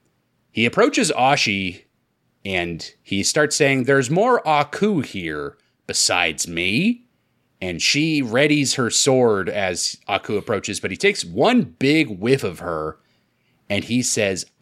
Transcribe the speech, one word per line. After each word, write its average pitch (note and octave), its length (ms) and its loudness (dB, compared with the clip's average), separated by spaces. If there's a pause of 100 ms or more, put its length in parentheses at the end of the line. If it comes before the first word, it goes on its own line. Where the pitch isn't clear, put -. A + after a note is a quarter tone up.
(520)
he A2 120 0
approaches G3+ 480 2
Ashi G#2 680 0 (640)
and F2 440 -4 (140)
he G2 200 -4
starts D3 340 0
saying, C#3 280 2
"There's C3+ 260 2
more A3 360 2
Aku D#3 540 0
here D#2 580 -8 (280)
besides F2 640 0
me." G#2 540 0 (580)
And F2+ 220 -6
she D3+ 400 0
readies C3+ 520 2
her A#2+ 160 0
sword A2+ 580 2
as F#2 480 -4 (120)
Aku G#2 280 -2
approaches, G2 420 -4
but G2+ 120 -6
he F#2+ 60 -8
takes G3+ 280 0
one E3 380 2
big C#3+ 460 0 (120)
whiff B2 240 2
of F2 160 -6
her D#2 380 -6 (720)
and G2+ 160 -2
he B2 180 0
says, G2+ 440 -2 (140)